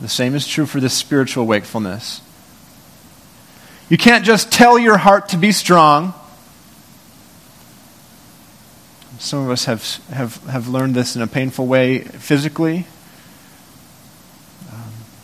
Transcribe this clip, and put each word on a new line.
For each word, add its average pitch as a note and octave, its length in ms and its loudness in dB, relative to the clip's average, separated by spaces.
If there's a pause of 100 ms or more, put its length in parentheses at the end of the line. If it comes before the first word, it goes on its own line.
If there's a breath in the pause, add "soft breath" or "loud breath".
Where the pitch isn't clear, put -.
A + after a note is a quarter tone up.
The A2+ 80 -12
same B2+ 260 -4
is C#3 120 -4
true D3+ 200 -2
for C#3 140 -6
this C3 140 -2
spiritual C3 520 -2
wakefulness. G#2 720 -4 (1700 loud breath)
You E3+ 100 4
can't A#3 260 2
just G#3+ 280 2
tell A#3+ 260 6
your A3+ 180 4
heart G3 340 2
to F3+ 60 -2
be G3 140 2
strong. E3+ 640 4 (3000)
Some C#3 260 -6
of B2+ 60 -4
us B2 140 -2
have, A#2 320 -4 (140)
have, A#2+ 340 -8
have B2+ 240 -8
learned C3 260 -2
this B2 220 -2
in A#2 60 -4
a A2+ 40 -2
painful C3 400 -6
way B2+ 320 2
physically, D#3+ 880 -4 (1900 loud breath)
um, A2+ 200 -16 (320)